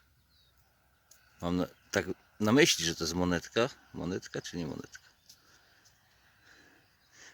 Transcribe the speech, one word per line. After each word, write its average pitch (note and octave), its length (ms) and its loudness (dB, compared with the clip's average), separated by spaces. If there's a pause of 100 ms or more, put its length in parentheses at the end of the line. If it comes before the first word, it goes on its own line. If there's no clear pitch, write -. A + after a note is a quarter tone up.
(1400)
Mam F2 160 0
na, F2+ 100 2 (240)
tak F#2 160 2 (340)
na G#2+ 120 4
myśli, C#3 320 6
że E2 100 0
to E2+ 100 -4
jest D#2+ 100 -2
monetka. F2+ 540 0 (260)
Monetka F#2 480 -6
czy - 140 -12
nie D#3+ 100 -6
monetka? - 420 -12 (2250)